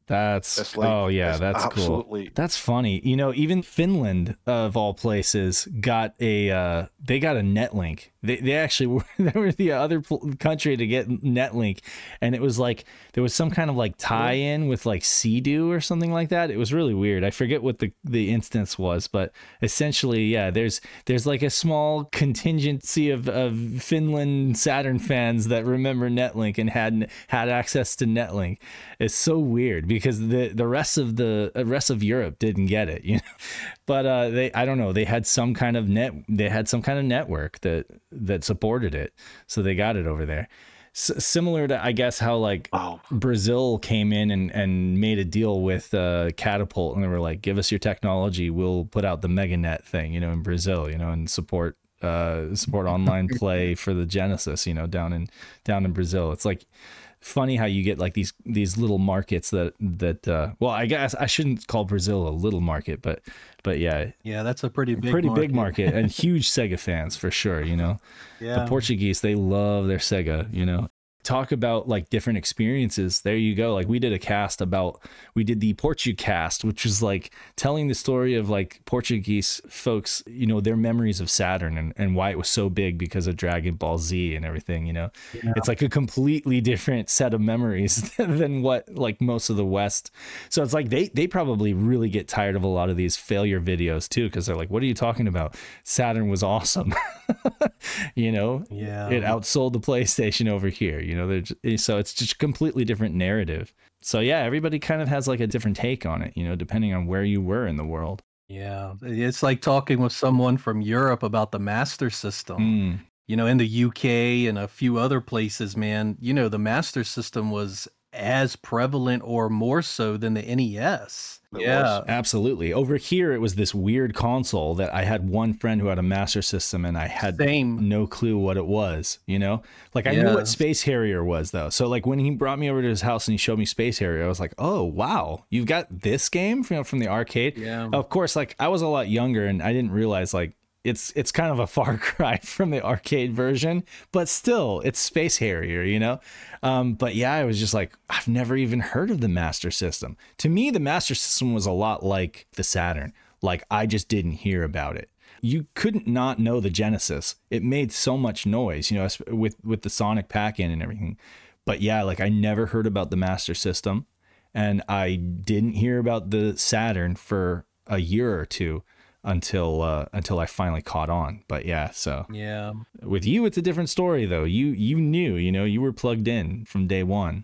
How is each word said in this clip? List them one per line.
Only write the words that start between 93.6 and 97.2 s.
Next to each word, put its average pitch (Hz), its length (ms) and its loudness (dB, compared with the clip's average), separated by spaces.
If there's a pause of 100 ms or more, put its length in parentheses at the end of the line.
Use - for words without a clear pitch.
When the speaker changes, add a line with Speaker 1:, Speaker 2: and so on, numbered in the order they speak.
Speaker 1:
too, 117 220 0
'cause 87 160 -4
they're 92 100 -2
like, 80 140 -6
"What 107 140 0
are - 20 0
you 127 80 2
talking 117 340 0
about? 85 280 -2 (280)
Saturn 113 460 2
was 98 140 2
awesome." 98 560 0
<laughs> 960 40 -2 (1120)